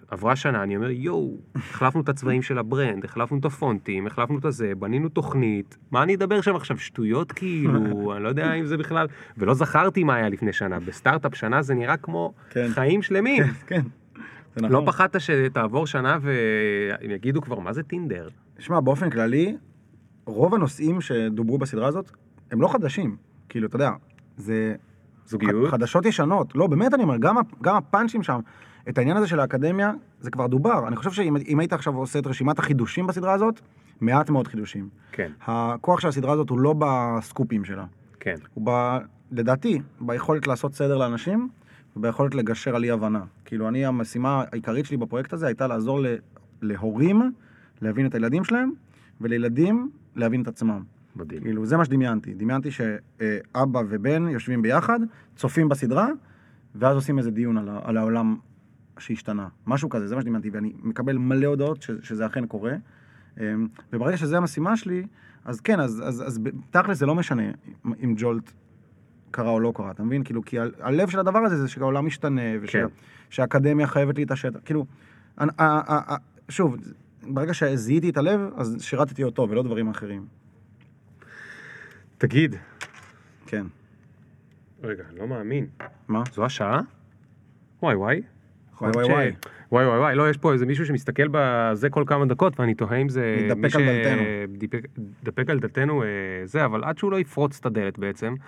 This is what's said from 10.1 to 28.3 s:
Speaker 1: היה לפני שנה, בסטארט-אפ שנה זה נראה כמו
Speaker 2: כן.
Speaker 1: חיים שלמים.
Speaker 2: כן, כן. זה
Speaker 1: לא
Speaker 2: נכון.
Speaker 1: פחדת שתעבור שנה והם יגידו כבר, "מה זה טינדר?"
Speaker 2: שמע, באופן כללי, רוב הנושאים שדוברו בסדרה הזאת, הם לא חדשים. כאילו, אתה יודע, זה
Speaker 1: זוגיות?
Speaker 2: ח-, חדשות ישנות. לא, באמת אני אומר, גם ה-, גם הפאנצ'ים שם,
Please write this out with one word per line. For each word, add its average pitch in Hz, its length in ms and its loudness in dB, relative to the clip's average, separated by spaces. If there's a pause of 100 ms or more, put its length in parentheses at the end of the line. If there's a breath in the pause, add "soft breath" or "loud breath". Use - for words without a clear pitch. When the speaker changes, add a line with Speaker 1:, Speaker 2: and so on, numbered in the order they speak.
Speaker 1:
היה 113 140 2
לפני 101 240 -2
שנה, 92 280 -2
בסטארט-אפ 135 540 0
שנה 120 280 0
זה 135 120 -2
נראה 123 220 0
כמו 170 360 -4 (180 loud breath)
Speaker 2:
כן. 120 180 -2
Speaker 1:
חיים 135 340 2
שלמים. 208 420 2
Speaker 2:
כן, 123 80 2 (140)
כן. 180 160 0 (720 loud breath)
זה 117 60 -2
Speaker 1:
לא 110 60 0
Speaker 2:
נכון. 139 180 6
Speaker 1:
פחדת 185 340 2
שתעבור 135 680 2
שנה 139 340 0
והם 107 920 0
יגידו 123 300 0
כבר, 123 180 -6
"מה 92 140 -6
זה 147 100 -6
טינדר?" 131 460 -6 (320)
Speaker 2:
שמע, 135 200 2
באופן 139 300 2
כללי, 131 460 2 (720)
רוב 127 280 2
הנושאים 160 460 0
שדוברו 113 580 0
בסדרה 131 300 -2
הזאת, 160 220 -4 (400)
הם 113 100 0
לא 190 120 4
חדשים. 160 440 -2 (320)
כאילו, 113 180 -4
אתה 113 100 -6
יודע, 131 140 2 (460)
זה 110 380 -2 (520)
Speaker 1:
זוגיות? 107 420 2
Speaker 2:
ח-, - 20 0
חדשות 139 360 2
ישנות. 170 480 2
לא, 160 120 4
באמת 190 280 4
אני 269 80 2
אומר, 143 140 2
גם 170 220 4
ה-, 233 40 2 (200)
גם 185 140 4
הפאנצ'ים 214 460 2
שם, 127 180 0 (480 loud breath)